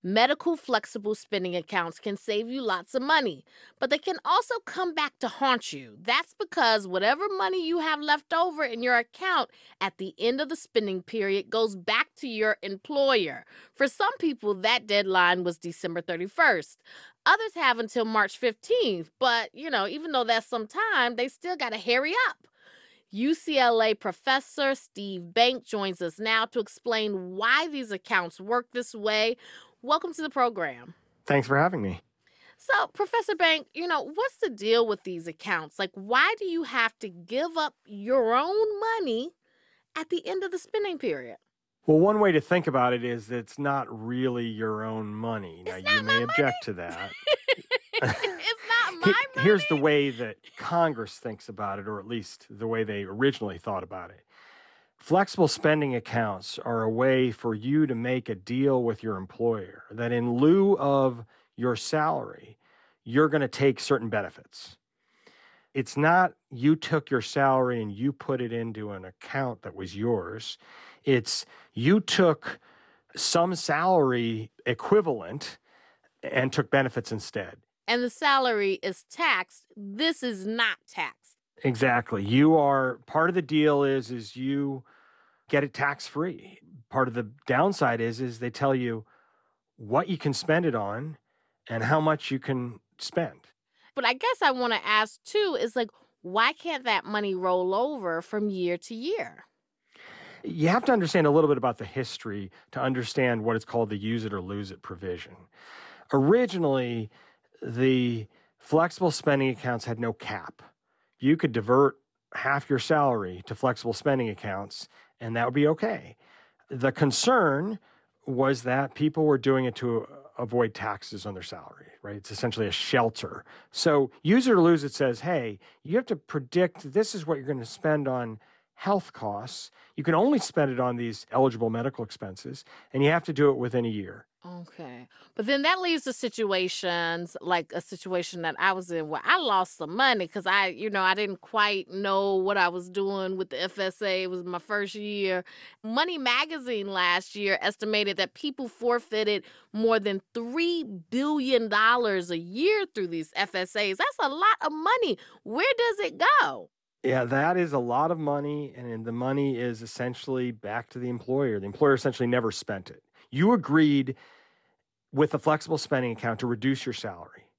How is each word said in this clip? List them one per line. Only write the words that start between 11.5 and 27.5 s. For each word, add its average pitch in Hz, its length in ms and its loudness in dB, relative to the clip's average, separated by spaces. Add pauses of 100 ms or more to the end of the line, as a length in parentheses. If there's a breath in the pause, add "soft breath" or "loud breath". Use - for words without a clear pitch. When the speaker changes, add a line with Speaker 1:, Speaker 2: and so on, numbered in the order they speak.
Speaker 1:
back 214 440 -2
to 269 100 -8
your 214 320 0
employer. 202 800 0 (320 loud breath)
For 269 140 2
some 427 300 -2
people, 220 360 -2
that 214 320 0
deadline 190 560 4
was 175 140 -2
December 170 420 -6
thirty-first. 180 840 0 (440 loud breath)
Others 415 300 2
have 262 220 2
until 226 280 -2
March 214 320 0
fifteenth, 233 840 0
but, 233 340 2
you 302 160 -10
know, 208 160 0
even 302 280 -6
though 254 100 2
that's 226 240 0
some 226 180 -4
time, 277 520 0
they 247 100 0
still 349 300 -8
gotta 233 200 -4
hurry 254 360 0 (160)
up. - 180 -12 (640 soft breath)
U 247 220 0
C 311 240 -2
L 233 260 6
A 220 120 4
professor 269 800 -2
Steve 190 580 -12
Bank 247 320 4
joins 196 360 -4
us 170 180 -6
now 220 260 2
to 247 140 -4
explain 208 760 -4
why 254 320 2